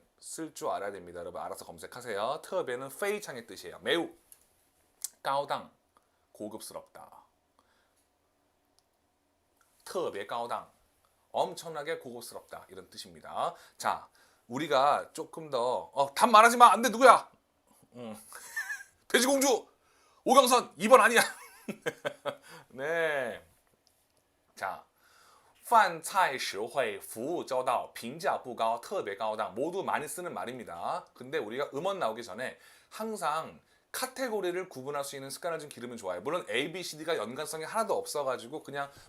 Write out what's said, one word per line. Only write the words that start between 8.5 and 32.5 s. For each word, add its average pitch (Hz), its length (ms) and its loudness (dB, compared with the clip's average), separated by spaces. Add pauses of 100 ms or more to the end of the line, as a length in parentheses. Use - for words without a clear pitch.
特别高档, 117 800 -4 (640)
엄청나게 160 680 -4
고급스럽다 117 680 -14
이런 92 200 -18
뜻입니다. 90 640 -6 (240)
자, 90 300 -2 (400)
우리가 135 680 2
조금 160 360 -12
더, 120 440 -2
어, 139 200 0
답 226 160 4
말하지 233 280 10
마! 240 140 12
안 226 100 4
돼, 247 80 2
누구야? 226 400 8 (680)
음. 117 200 -12 (160)
<laughs> - 760 -12
돼지공주, 262 600 2 (560)
오경선, 254 540 6
이 190 100 -2
번 240 140 12
아니야. 220 200 6 (460)
<laughs> - 1000 -8
네. 139 720 -2 (1120)
자, 90 280 -6 (800)
饭菜实惠, 143 1400 2
服务周到, 123 960 -2
评价不高, 120 880 -2
特别高档 107 760 -4
모두 170 280 -4
많이 120 240 -2
쓰는 175 260 -8
말입니다. 110 800 -8
근데 131 240 -8
우리가 123 360 -4
음원 180 260 -4
나오기 113 240 -2
전에 107 340 -8 (320)